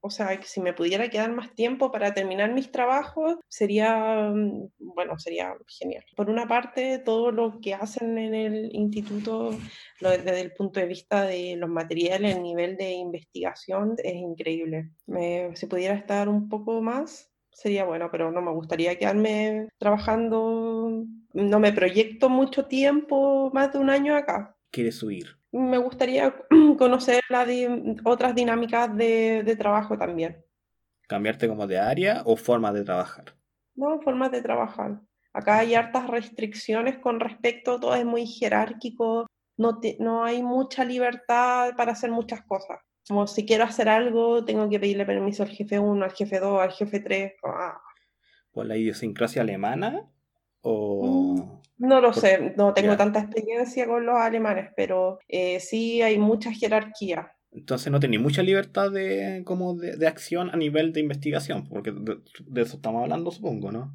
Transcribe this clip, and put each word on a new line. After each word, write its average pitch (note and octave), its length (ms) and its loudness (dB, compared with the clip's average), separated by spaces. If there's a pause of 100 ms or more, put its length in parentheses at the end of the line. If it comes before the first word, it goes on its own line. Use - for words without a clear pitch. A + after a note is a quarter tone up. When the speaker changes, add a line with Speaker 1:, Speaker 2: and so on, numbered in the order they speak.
Speaker 1:
O G#3 60 -6
sea, G3 300 -4
que - 80 -18
si - 120 -8
me F3 120 0
pudiera F#3 380 0
quedar A3 200 -2
más A#3+ 240 -10
tiempo B3+ 380 0
para G#3 200 -2
terminar G3 400 -2
mis C4 200 -4
trabajos, D4 640 0 (100)
sería, G#3+ 880 2
mm, G#3 360 -2 (100)
bueno, F3 360 -6
sería E3+ 380 -8 (140)
genial. - 340 -10 (140)
Por G#3 120 -2
una A3+ 200 -2
parte, B3 500 -2
todo A#3 320 0
lo A3+ 300 -2
que G3+ 140 -6
hacen A3+ 440 -6
en A3 160 -4
el A3 400 -4
instituto, G#3+ 840 -4 (440)
lo, F#3 100 2
desde F#3 300 0
el F3+ 140 -8
punto G3 260 -4
de F3+ 60 0
vista G3 360 -2
de F3+ 340 -4
los E3+ 140 -4
materiales, E3+ 640 0
el F3+ 80 -4
nivel F3 340 -4
de F#3+ 180 -4
investigación F3+ 1080 -6
es F3+ 120 -6
increíble. E3 760 -6 (160)
Me, F3 480 -4
si - 120 -10
pudiera F#3 280 -2
estar G3+ 340 -2
un G#3 200 0
poco G#3+ 340 -4
más, B3+ 480 -6 (220)
sería G3 320 -2
bueno, E3+ 260 -4
pero E3 220 -2
no F3 100 -2
me E3+ 80 -2
gustaría E3 480 -2
quedarme G#3+ 680 0 (100)
trabajando, A3+ 1300 0 (280)
no G3+ 280 4
me G#3 120 6
proyecto G#3 560 2
mucho C4+ 380 2
tiempo, C#4 880 2
más C#4 180 2
de C#4 60 -2
un C4+ 120 4
año C#4 260 4
acá. C#4+ 400 -2 (160)
Speaker 2:
¿Quieres A#2 300 -2
huir? G2 340 -8 (160)
Speaker 1:
Me B3+ 240 2
gustaría B3+ 580 2 (140)
<clears throat> D4+ 300 10
conocer B3+ 500 4
la B3 160 2
di-, B3 220 0 (380)
otras A#3+ 300 2
dinámicas A#3 640 0
de, A3+ 480 2
de A3 120 2
trabajo G#3 420 0
también. E3+ 440 -4 (680)
Speaker 2:
¿Cambiarte G#2+ 380 -2
como G#2 200 -2
de F#2 120 0
área D#3 460 0
o A2+ 120 4
forma A2+ 360 0
de G#2 120 -2
trabajar? F2+ 500 -6 (400)
Speaker 1:
No, D4 260 -2
formas C4 320 0
de B3 80 -2
trabajar. A3+ 600 -4 (340)
Acá G#3 240 4
hay A3+ 140 2
Speaker 2:
Ujú. A3+ 40 6
Speaker 1:
hartas A#3 320 0
restricciones A#3 920 -4
con A#3 200 0
respecto, A#3+ 600 -2
todo B3 140 2
es B3 120 0
muy A#3 200 -2
jerárquico, A3+ 1000 -2 (320)
no A3+ 200 2
te-, A3+ 220 -4
no A3+ 240 0
hay A#3+ 180 0
mucha B3+ 440 0
libertad B3 880 2
para A#3 160 0
hacer A#3 180 -4
muchas A3+ 360 -4
cosas. - 320 -6 (280)
Como G3+ 200 2
si G#3 180 -4
quiero A3 200 4
hacer A3 260 0
algo, A#3 560 4
tengo G#3+ 240 0
que G3+ 100 0
pedirle G3+ 240 0
permiso G3+ 380 -2
al G3+ 80 -2
jefe G#3 280 -4
uno, G3+ 260 2
al F#3 80 -4
jefe G3 260 -2
dos, G3 240 2
al F#3 100 2
jefe G#3 280 -4
tres. G3 320 -2 (120)
Ah. - 340 -6 (760)
Speaker 2:
¿Por A2 140 -8
la A2 100 -4
idiosincrasia A2+ 640 -2
alemana B2+ 680 -4 (520)
o G#2+ 760 0
Speaker 1:
Mm, - 540 -6
no C4 120 10
lo A#3+ 120 8
Speaker 2:
por A3+ 80 0
Speaker 1:
sé, F#3+ 360 4
no G3+ 180 6
tengo G3+ 180 6
Speaker 2:
ya. G3+ 60 4
Speaker 1:
tanta G#3 220 4
experiencia A3+ 680 -2
con A#3 180 0
los A#3+ 100 2
alemanes, A3 600 0
pero, F#3 500 0
eh, F3+ 320 -2
sí A3+ 440 -2
hay A3 160 4
mucha G#3+ 340 2
jerarquía. G#3+ 800 -2 (180)
Speaker 2:
Entonces - 400 -6
no C#3+ 80 4
tenés B2 220 2
mucha C#3+ 220 2
libertad G3 500 0
de, F#3+ 520 -4
como F3+ 300 -4
de, E3+ 220 -8
de D#3 100 2
acción E3+ 440 -2
a - 60 -4
nivel D#3 360 2
de D#3+ 80 -2
investigación, C#3+ 680 -4
porque G#2 220 -8
de, G2+ 280 -8 (280)
de B2 160 -2
eso A#2 140 -4
estamos A2+ 260 -4
hablando, E3+ 300 -4
supongo, A2 400 -6
¿no? B2+ 220 -8